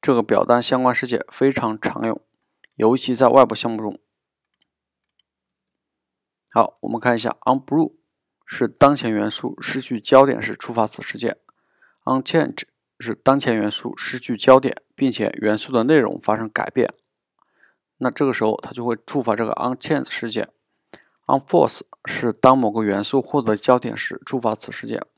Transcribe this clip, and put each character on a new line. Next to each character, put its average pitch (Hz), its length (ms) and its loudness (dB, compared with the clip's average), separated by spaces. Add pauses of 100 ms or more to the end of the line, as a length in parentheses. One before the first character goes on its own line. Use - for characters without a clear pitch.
这 143 100 2
个 117 100 4
表 - 220 2
单 120 160 4
相 127 220 -2
关 127 100 2
事 127 140 -4
件 123 240 -4
非 139 200 0
常 113 300 -4
常 - 240 -6
用， 113 160 -4 (540)
尤 113 220 2
其 127 180 -4
在 120 140 6
外 127 180 8
部 110 80 -4
项 - 160 -4
目 110 100 -6
中。 107 180 -8 (2500)
好， - 300 0
我 - 80 -10
们 113 120 -8
看 123 140 0
一 117 40 -2
下 120 120 -4 (160)
on 131 180 2
blue 156 300 0 (500)
是 - 220 -4
当 139 300 4
前 170 140 -4
元 107 200 -2
素 - 320 -10
失 - 180 -6
去 123 200 -8
焦 135 260 8
点 120 160 -2
时 107 140 -6
触 - 160 -12
发 113 160 0
此 - 120 -14
事 - 160 -12
件。 - 220 -6 (640)
on 131 180 -2
change 147 440 -4 (340)
是 117 160 -8
当 135 240 2
前 123 180 -2
元 104 140 -2
素 - 260 -10
失 - 220 -8
去 123 180 -6
焦 131 220 8
点， - 240 -2 (140)
并 135 140 0
且 110 200 -2 (100)
元 107 160 0
素 - 160 -10
的 117 120 0
内 151 160 4
容 95 200 -2
发 107 160 0
生 110 140 -8
改 - 200 -4
变， - 220 -2 (1040)
那 127 120 -2
这 - 160 -2
个 131 60 0
时 - 100 -4
候 110 180 0
它 - 120 -16
就 123 120 -10
会 117 220 -4
触 143 160 -4
发 110 140 -2
这 113 100 -2
个 110 60 -4
on 127 240 -4
change 139 340 -4
事 - 220 -8
件。 110 200 -6 (760)
on 135 120 0
false - 440 0 (220)
是 - 280 -4
当 131 260 4
某 110 140 0
个 110 100 -2
元 101 200 0
素 131 200 0
获 - 180 -2
得 110 160 0
焦 123 220 4
点 113 180 -6
时 - 300 -8
触 131 140 -4
发 110 160 -2
此 - 160 -16
事 113 160 -14
件。 - 180 -8 (120)